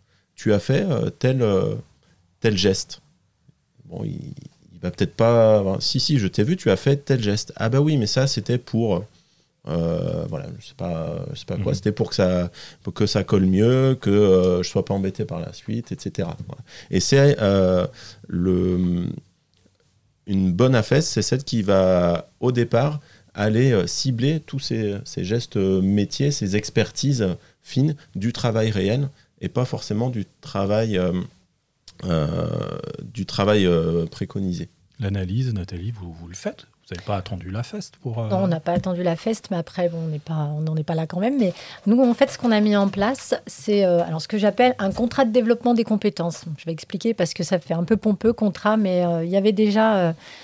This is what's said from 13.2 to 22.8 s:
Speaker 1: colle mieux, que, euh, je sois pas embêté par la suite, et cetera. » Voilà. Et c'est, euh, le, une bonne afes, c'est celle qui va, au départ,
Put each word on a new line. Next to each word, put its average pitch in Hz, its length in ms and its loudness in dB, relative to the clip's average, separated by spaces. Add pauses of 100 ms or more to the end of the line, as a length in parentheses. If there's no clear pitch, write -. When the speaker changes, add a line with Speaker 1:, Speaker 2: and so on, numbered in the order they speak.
Speaker 1:
colle 95 220 4
mieux, 123 560 4
que, - 80 0
euh, 92 520 6
je 90 80 -4
sois 98 140 0
pas - 100 -2
embêté 98 300 -4
par 92 160 -8
la 87 140 -10
suite, - 400 -8
et - 40 -10
cetera. » 87 380 -6 (120)
Voilà. - 140 -14 (300)
Et 92 80 2
c'est, 139 400 4
euh, 92 480 4 (400)
le, 90 800 0 (1200)
une 95 240 2
bonne 123 240 4
afes, 123 260 2
c'est 165 200 -2
celle 131 220 -2
qui 113 180 -2
va, 92 680 2 (100)
au 127 120 0
départ, 123 480 0 (360)